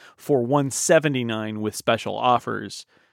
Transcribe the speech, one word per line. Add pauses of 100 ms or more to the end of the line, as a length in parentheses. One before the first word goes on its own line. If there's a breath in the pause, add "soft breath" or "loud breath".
(180 loud breath)
for
one
seventy-nine
with
special
offers. (280)